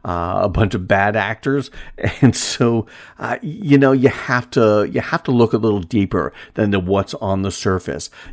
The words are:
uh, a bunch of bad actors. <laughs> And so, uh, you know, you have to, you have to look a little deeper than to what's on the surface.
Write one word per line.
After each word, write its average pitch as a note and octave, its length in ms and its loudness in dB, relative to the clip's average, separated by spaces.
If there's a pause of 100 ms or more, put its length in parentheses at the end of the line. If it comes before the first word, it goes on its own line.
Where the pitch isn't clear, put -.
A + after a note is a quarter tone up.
uh, F2+ 400 -2
a G#2 40 0
bunch G2+ 260 0
of F#2 120 -6
bad G2+ 300 2
actors. B2 540 -2 (280)
<laughs> - 140 -4 (100)
And B2 120 6
so, A#2 520 0 (320)
uh, A#2+ 240 -6
you D3+ 340 2
know, C3+ 160 6
you B2+ 160 4
have - 440 -2
to, G#2+ 380 4
you - 100 -2
have - 240 -6
to C#3+ 80 -2
look A#2 200 4
a A#2 60 0
little G#2 220 0
deeper F#2 520 -2 (220)
than G#2 160 0
to G2 100 2
what's F#2 340 -2
on G2 280 -4
the G2 80 -2
surface. F2 580 -4 (240)